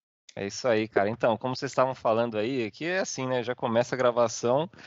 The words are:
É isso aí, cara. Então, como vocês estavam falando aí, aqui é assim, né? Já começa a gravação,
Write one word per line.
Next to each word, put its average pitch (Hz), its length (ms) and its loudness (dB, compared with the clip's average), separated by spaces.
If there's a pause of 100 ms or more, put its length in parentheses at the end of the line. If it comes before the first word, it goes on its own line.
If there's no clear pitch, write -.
(360)
É 98 120 -4
isso - 200 -6
aí, 110 200 2
cara. 101 220 0
Então, 113 280 2
como 127 180 -4
vocês 135 160 -6
estavam 131 240 2
falando 113 420 0
aí, 117 280 -2
aqui 107 200 -8
é 185 140 -2
assim, - 260 -4
né? 127 160 -2
Já 120 140 -4
começa 120 400 0
a - 20 0
gravação, 120 720 2 (180)